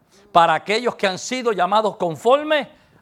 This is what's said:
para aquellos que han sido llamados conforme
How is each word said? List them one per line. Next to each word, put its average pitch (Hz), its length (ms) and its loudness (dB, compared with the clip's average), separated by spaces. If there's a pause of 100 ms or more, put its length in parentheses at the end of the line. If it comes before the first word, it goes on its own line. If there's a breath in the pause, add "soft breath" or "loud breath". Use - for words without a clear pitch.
(320 soft breath)
para 165 220 4
aquellos 214 420 -2
que - 100 -4
han 185 140 -2
sido 247 320 -6
llamados 196 460 0
conforme 254 720 0 (320 soft breath)